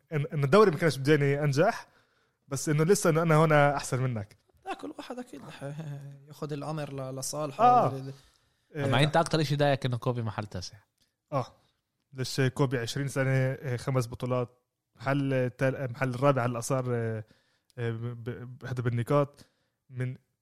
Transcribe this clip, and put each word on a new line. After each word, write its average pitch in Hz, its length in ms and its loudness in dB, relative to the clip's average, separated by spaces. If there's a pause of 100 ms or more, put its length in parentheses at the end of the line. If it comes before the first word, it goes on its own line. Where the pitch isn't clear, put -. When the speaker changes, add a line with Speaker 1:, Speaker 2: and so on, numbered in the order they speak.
(140)
Speaker 1:
إن-، 147 180 -2
إن 143 120 0
الدوري 190 260 6
ما 147 60 -4
كانش 156 220 0
بديني 143 460 2
أنجح، 151 420 0 (640)
بس 135 200 -6
إنه 156 160 2
لسه 185 260 4
إنه 160 120 2
أنا 160 120 4
هون 156 180 6
أحسن 143 500 4
منك. 117 340 -6 (300)
Speaker 2:
لا، 381 80 -8
كل 285 240 -12
واحد 247 200 -12
أكيد 247 260 -16
رح - 180 -16 (680)
ياخد 151 240 -10
الأمر 147 400 -8
ل-، 131 260 -10
لصالحه. 147 460 -2
Speaker 1:
آه. 226 300 6
Speaker 2:
لل-، 135 180 -10 (600)
Speaker 1:
إيه، 147 100 -4
Speaker 3:
أما 117 120 2
Speaker 1:
لا. 135 60 6
Speaker 3:
أنت 156 140 2
أكتر 160 240 2
إشي 143 160 0
ضايقك 143 300 2
إنه 123 100 -2
كوبي 120 260 -2
محل 107 240 -6
تاسع. - 300 -12 (560)
Speaker 1:
آه. 135 140 -2 (680)
ليش 131 280 -4
كوبي 131 380 2
عشرين 135 300 -4
سنة، 135 220 0
آه، 131 460 0
خمس 127 300 -2
بطولات، 123 520 -4 (380)
محل 135 640 0
تال-، 131 340 -2
محل 131 180 -2
الرابع 127 360 2
هلأ 120 140 -2
صار، 131 280 -2
آه، 113 360 -2 (540)
آه، 117 120 -4
ب-، 117 340 -8
ب-، 123 420 -12
هذا 123 160 -4
بالنقاط. 123 640 0 (440)
من، 127 260 -8 (260)